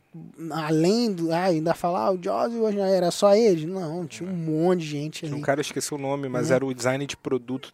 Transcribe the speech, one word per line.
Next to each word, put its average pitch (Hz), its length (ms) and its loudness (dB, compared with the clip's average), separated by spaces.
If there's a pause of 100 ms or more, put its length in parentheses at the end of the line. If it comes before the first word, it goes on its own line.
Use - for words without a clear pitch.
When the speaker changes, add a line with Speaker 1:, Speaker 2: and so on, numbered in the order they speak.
(520)
Speaker 1:
além 165 600 2
do, 165 200 -2
ah, 175 140 0
ainda 165 280 2
falar, 185 340 -2
ah, 202 40 2
o 185 80 0
Jobs 220 340 -2
e 233 60 -6
o - 40 0
Wozniak, 202 280 0
era 175 180 4
só 202 240 4
eles? 202 320 6
Não, 175 400 -6
tinha 175 240 -10
um 190 40 -4
Speaker 2:
É. - 20 -4
Speaker 1:
monte 165 460 2
de 156 40 -6
gente 151 360 -6
Speaker 2:
Tinha 156 100 -8
um 143 40 -4
Speaker 1:
ali. 147 80 -6
Speaker 2:
cara, 139 160 2
eu 147 40 -2
esqueci - 300 -6
o 147 40 -6
nome, 139 320 -4
mas 123 200 -2
Speaker 1:
Né? 131 60 6
Speaker 2:
era 131 100 2
o 131 80 -2
design 127 340 -2
de - 100 -12
produto 127 560 -6